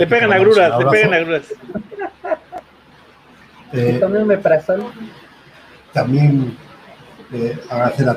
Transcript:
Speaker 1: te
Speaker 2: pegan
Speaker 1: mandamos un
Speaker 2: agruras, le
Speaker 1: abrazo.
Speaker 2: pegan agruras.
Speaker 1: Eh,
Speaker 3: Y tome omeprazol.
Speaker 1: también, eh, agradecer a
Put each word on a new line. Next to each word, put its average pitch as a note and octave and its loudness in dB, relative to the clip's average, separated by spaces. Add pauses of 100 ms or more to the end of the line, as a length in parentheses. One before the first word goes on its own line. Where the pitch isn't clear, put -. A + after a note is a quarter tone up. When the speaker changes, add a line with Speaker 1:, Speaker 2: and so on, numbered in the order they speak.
Speaker 1:
te E3+ 0
Speaker 2:
pegan A#3 2
Speaker 1:
mandamos G3+ 4
un G3 6
Speaker 2:
agruras, E3 4
le B2 -2
Speaker 1:
abrazo. C3+ 2
Speaker 2:
pegan G#3+ 2
agruras. E3 -2 (2250)
Speaker 1:
Eh, B2 0
Speaker 3:
Y - -4
tome G3 0
omeprazol. G3 0 (1080)
Speaker 1:
también, C3+ 0 (720)
eh, A#2 -6 (120)
agradecer B2 -2
a A2+ 0